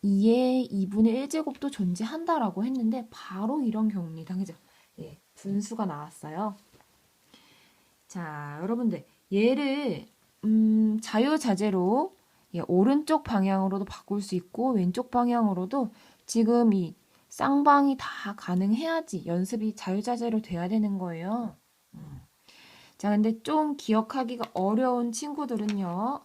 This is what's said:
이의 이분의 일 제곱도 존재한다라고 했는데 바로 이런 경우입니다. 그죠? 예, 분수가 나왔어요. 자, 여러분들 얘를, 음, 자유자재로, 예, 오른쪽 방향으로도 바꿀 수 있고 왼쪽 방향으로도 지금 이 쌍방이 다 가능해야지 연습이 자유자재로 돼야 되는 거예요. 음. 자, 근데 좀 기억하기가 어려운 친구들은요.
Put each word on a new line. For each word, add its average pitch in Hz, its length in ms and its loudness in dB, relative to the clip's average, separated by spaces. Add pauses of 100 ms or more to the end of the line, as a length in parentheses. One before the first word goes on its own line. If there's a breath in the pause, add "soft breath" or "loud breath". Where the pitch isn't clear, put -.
이의 233 600 4
이분의 202 480 2
일 269 160 -2
제곱도 302 420 -4
존재한다라고 226 920 -2
했는데 247 460 -2
바로 220 520 -4
이런 220 260 0
경우입니다. 170 480 -6
그죠? 180 180 -4 (460 soft breath)
예, 156 180 -16 (160)
분수가 208 520 -4
나왔어요. 160 720 -8 (1500 soft breath)
자, 151 560 -10
여러분들 214 420 -2 (280 soft breath)
얘를, 262 760 0 (380)
음, 220 560 4
자유자재로, 220 1160 0 (380 soft breath)
예, 170 140 -4
오른쪽 294 560 4
방향으로도 190 600 0
바꿀 - 380 -6
수 190 120 -6
있고 220 380 -2
왼쪽 190 380 0
방향으로도 233 840 0 (340 loud breath)
지금 233 460 4
이 175 220 0 (340 soft breath)
쌍방이 285 680 4
다 - 380 -10
가능해야지 214 880 0
연습이 202 480 -2
자유자재로 220 680 -2
돼야 180 260 -4
되는 208 300 0
거예요. 185 580 -6 (380)
음. - 260 -16 (760 loud breath)
자, 202 140 -2
근데 220 320 2
좀 302 340 0
기억하기가 233 800 -2
어려운 240 580 0
친구들은요. 226 1120 -4